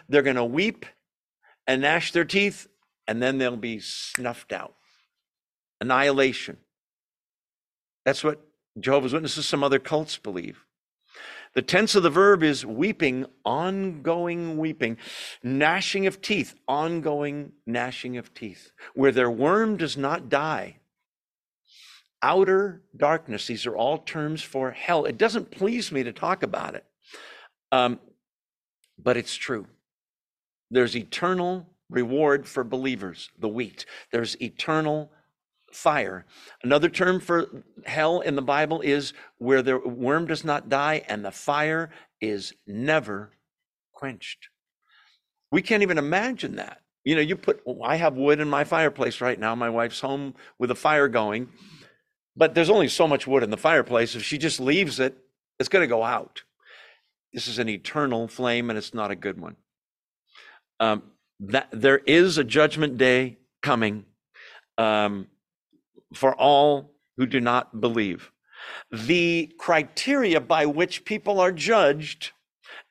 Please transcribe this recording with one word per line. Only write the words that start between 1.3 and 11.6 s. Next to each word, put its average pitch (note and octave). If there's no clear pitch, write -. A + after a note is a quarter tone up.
and C3
gnash D#3
their E3+
teeth G3
and A2
then C3
they'll B2
be A2+
snuffed -
out. -
Annihilation. C3+
That's C3+
what -
Jehovah's B2+
Witnesses, D#3
some C#3+
other C3+
cults D#3
believe. -
The B2+